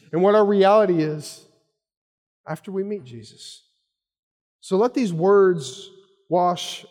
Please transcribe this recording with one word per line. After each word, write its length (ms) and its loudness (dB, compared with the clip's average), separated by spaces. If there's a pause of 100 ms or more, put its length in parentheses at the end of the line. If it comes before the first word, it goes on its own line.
(120)
and 80 0
what 140 4
our 100 4
reality 560 2
is 460 -8 (1000)
after 260 -14
we 100 -4
meet 220 -8
Jesus. 600 -20 (960)
So 160 -6
let 180 0
these 180 -2
words 760 2 (400)
wash 640 -4